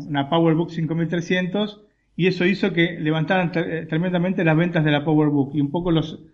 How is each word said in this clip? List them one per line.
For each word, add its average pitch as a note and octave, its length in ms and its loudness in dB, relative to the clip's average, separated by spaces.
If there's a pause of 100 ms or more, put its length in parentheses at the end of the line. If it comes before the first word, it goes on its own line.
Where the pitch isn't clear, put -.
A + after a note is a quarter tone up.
una C#3 240 -2
PowerBook E3 400 2
cinco E3 240 -4
mil E3 140 0
trescientos F#3 760 -2 (340)
y E3+ 120 2
eso F3 180 2
hizo G3+ 280 2
que E3+ 260 0
levantaran D#3+ 520 0
tre-, E3 360 -4
tremendamente F3+ 560 -2
las D#3+ 120 4
ventas E3+ 280 2
de D3+ 80 2
la C#3+ 120 2
PowerBook D3 520 2
y D3 60 0
un C#3+ 100 -2
poco F3 200 -2
los, - 320 -2 (100)